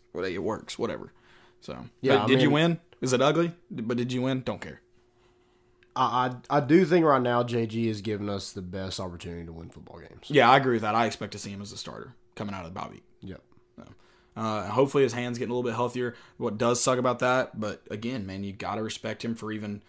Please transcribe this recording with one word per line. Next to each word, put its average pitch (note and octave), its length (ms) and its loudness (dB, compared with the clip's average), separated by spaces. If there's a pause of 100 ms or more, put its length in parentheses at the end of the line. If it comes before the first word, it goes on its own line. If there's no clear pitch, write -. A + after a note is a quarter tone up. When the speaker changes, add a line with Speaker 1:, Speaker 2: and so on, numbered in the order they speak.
(140)
Speaker 1:
well, F2 120 -4
it F2+ 120 -4
works, G2+ 400 -4
whatever. D2+ 340 -6 (480)
So, B1+ 260 -14 (160)
Speaker 2:
Yeah, C3 160 6
Speaker 1:
but G#2 80 4
Speaker 2:
I - 20 2
Speaker 1:
did C3 160 6
you C#3+ 60 6
Speaker 2:
mean C#3+ 40 6
Speaker 1:
win? E3 260 4 (220)
Is B2+ 120 2
it B2 80 4
ugly? D#3+ 300 4 (200)
But A#2+ 260 -4
did B2 160 -2
you B2 80 -2
win? B2+ 240 -2
Don't G#2 160 -6
care. D2 200 -14 (1120)
Speaker 2:
I, B2+ 400 2 (140)
I, C#3+ 80 4
I - 20 6
do D3+ 260 6
think E3 200 4
right C#3 160 6
now A#2+ 220 2
J A#2 220 0
G A2+ 240 -2
is G#2 120 -4
giving G2+ 280 -4
us G2 220 -6
the G2+ 100 -10
best F#2 380 -8
opportunity E2+ 460 -10
to E2 80 -14
win E2 160 -14
football - 300 -20
games. - 280 -20
Speaker 1:
Yeah, C3 220 8
I C3+ 80 10
agree C3 160 2
with A2 100 0
that. G#2+ 120 0
I A#2 100 4
expect G#2+ 280 -4
to G2+ 60 -10
see G2+ 100 -8
him G2+ 120 -10
as G2+ 100 -12
a - 60 -14
starter A#1 360 -12 (220)
coming G#2 180 -8
out F#2 120 -10
of E2+ 80 -12
the G2 60 -10
bye - 120 -8
week. - 120 -20 (180)
Speaker 2:
Yep. F#2+ 200 -14 (360)
Speaker 1:
So, - 60 -20 (520)
uh, G#2+ 340 -4
hopefully C#3 340 2
his A#2 100 2
hand's A#2+ 240 -6
getting A#2 140 -4
a B2 40 -2
little B2 140 -2
bit A2 60 -4
healthier. A#2+ 400 -2 (220)
What A2 200 -4
does A#2+ 240 2
suck B2+ 180 2
about B2 200 0
that, B2+ 400 0
but G#2 300 -6
again, A2 360 -6
man, F#2+ 180 -8
you G2+ 100 -6
gotta G2 300 -6
respect A2 400 -8
him A#2 120 -2
for A2 160 -10
even G#2 380 -8